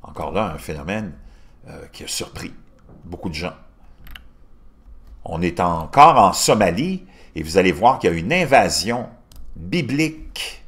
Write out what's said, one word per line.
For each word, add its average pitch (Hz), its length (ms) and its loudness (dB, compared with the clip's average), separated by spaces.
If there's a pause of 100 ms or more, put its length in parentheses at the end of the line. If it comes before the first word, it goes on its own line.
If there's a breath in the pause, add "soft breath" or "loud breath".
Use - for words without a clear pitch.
Encore 76 300 -10
là, 95 200 -4
un 76 60 -10
phénomène, 82 560 -8 (540 soft breath)
euh, 78 240 -18
qui - 120 -18
a - 40 -14
surpris - 480 -10 (500)
beaucoup 87 240 -10
de 80 60 -8
gens. - 180 -8 (1700)
On 82 180 -6
est 87 160 -2
encore 90 580 4
en 98 160 8
Somalie 123 720 0 (300 soft breath)
et 80 80 -6
vous 80 160 2
allez 92 120 6
voir 95 280 2
qu'il 95 100 2
y 85 40 2
a 82 40 -2
une 90 160 -2
invasion 123 760 2 (500)
biblique. 143 1120 -4